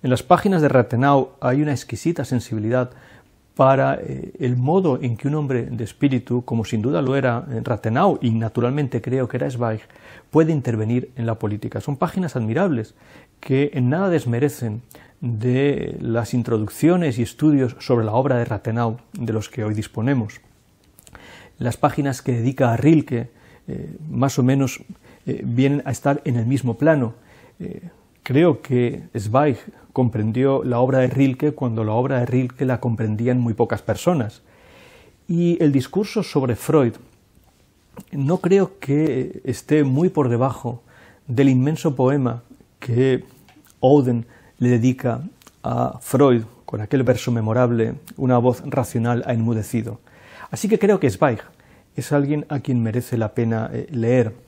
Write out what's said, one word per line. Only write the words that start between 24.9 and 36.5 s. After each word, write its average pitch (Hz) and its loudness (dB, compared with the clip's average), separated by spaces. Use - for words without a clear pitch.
eh, - -6
vienen 135 0
a - -6
estar 139 -2
en 120 -2
el 117 0
mismo 127 -2
plano. 131 2
Eh, - -14
creo 139 4
que 123 0
Zweig 120 2
comprendió 123 0
la 120 0
obra 127 4
de 127 4
Rilke 135 2
cuando 113 -4
la 107 0
obra 127 0
de 120 0
Rilke 127 -2
la 127 0
comprendían 117 0
muy 117 0
pocas 110 0
personas. 113 -2
Y 170 2
el 147 4
discurso 185 0
sobre 131 0